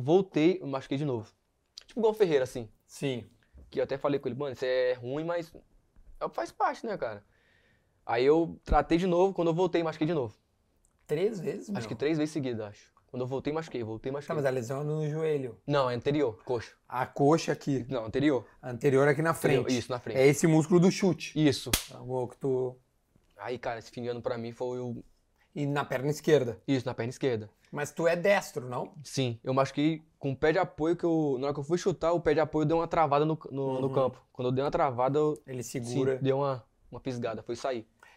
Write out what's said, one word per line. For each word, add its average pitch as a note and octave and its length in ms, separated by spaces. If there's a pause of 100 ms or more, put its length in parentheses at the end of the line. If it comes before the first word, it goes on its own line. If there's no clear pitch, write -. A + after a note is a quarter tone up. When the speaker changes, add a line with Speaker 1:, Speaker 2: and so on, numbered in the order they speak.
Speaker 1:
voltei, F3 600
eu C#3+ 60
machuquei C3+ 300
de D3+ 80
novo. A#2+ 240 (560)
Tipo - 140
igual G#3+ 140
o - 20
Ferreira, E3 280
assim. B2 260 (160)
Speaker 2:
Sim. B2+ 420 (440)
Speaker 1:
Que - 80
eu C3 40
até C3 140
falei C#3+ 220
com C3 80
ele, B2 100
"Mano, C#3 160
isso C3 120
é B2+ 280
ruim, B2+ 300
mas E3+ 280 (680)
é, - 100
faz - 220
parte, D#4+ 340
né, G#3+ 100
cara?" A2+ 280 (840)
Aí A#2 180
eu E3 400
tratei D3 360
de F#3 80
novo, F3+ 260
quando E3+ 140
eu C3+ 60
voltei, E3+ 280
machuquei D#3+ 240
de E3 80
novo. B2 220 (720)
Speaker 2:
Três F#3+ 320
vezes, D#3+ 300
Speaker 1:
Acho G3 100
Speaker 2:
meu? A2+ 80
Speaker 1:
que A#2 80
três D3+ 220
vezes D3+ 160
seguidas, B2+ 340
acho. - 260 (140)
Quando B2 160
eu B2+ 40
voltei, C3+ 260
machuquei, D#3+ 300
voltei, A2 280
Speaker 2:
Tá, C#3 60
Speaker 1:
machuquei. D3 180
Speaker 2:
mas C#3+ 100
a C3+ 40
lesão C3 320
é - 20
no D3+ 260
joelho. D3+ 580
Speaker 1:
Não, C#3 220
é A#2+ 60
anterior, C3+ 480
coxa. A#2+ 280 (160)
Speaker 2:
A B2 180
coxa D#3 460
aqui. C3+ 380
Speaker 1:
Não, A#2+ 160
anterior. B2+ 400 (160)
Speaker 2:
Anterior C3+ 460
aqui D3 140
na D#3+ 100
Speaker 1:
Anterior, C3+ 320
Speaker 2:
frente. B2 160
Speaker 1:
isso, A2+ 120
na B2 80
frente. A#2+ 180
Speaker 2:
É C3+ 100
esse C#3+ 200
músculo D#3+ 320
do F3+ 120
chute. - 440
Speaker 1:
Isso. D3 360 (200)
Speaker 2:
É B2 60
o B2 300
que - 100
tu B2+ 380 (640)
Speaker 1:
Aí, A#2 220
cara, A#2 200
esse - 120
fim B2 120
de A#2+ 40
ano A#2+ 140
pra B2 160
mim A#2 140
foi B2 280
o B2 240 (520)
Speaker 2:
E D3 100
na C#3+ 180
perna C3 260
esquerda? D3 580
Speaker 1:
Isso, C3+ 180
na A#2+ 80
perna A2+ 160
esquerda. A#2 400 (220)
Speaker 2:
Mas D3 200
tu - 160
é E3+ 80
destro, F3 540
não? C3+ 240 (100)
Speaker 1:
Sim, B2 400
eu C3 100
machuquei D3 500 (160)
com C#3 120
o C3 40
pé D#3 160
de F3+ 80
apoio, E3+ 360
que E3+ 80
eu... D#3+ 360
Na C3+ 80
hora D3 60
que C#3+ 60
eu C#3+ 40
fui E3 140
chutar, E3+ 360
o F3 80
pé D#3+ 120
de D3+ 60
apoio D#3 260
deu E3 120
uma E3 100
travada D#3 380
no, D#3 120 (140)
no, C3+ 300
no C3+ 60
Speaker 2:
Uhum. C3+ 60
Speaker 1:
campo. C3 380
Quando B2 160
eu B2+ 40
dei C3 120
uma D3+ 80
travada, C3+ 480
eu D3+ 260
Speaker 2:
Ele B2+ 180
segura. C3 540
Speaker 1:
sim, B2+ 60
deu C3+ 140
uma, C3+ 260 (260)
uma A#2+ 100
fisgada, A#2+ 440
foi A#2+ 120
sair. A#2+ 320 (300)